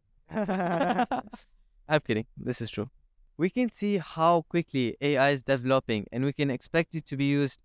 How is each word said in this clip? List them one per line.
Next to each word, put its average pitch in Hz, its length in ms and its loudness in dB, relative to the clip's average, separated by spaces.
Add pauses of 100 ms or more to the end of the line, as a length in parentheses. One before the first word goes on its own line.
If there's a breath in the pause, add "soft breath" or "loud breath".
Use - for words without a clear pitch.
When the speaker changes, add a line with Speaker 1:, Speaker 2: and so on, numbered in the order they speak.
(100)
Speaker 1:
<laughs> - 220 -20
Speaker 2:
I'm 185 1700 -2
kidding. 110 220 -2 (100)
This - 240 -6
is 113 100 -6
true. 107 200 -6 (460)
We 175 140 0
can 247 200 0
see 202 280 -2
how 165 500 2
quickly 135 520 0
A 143 180 2
I 139 120 6
is 135 120 0
developing, 127 680 0
and 123 140 -2
we 139 80 0
can 139 180 0
expect 165 440 -2
it 156 120 -6
to 143 100 -8
be 139 100 0
used 143 380 0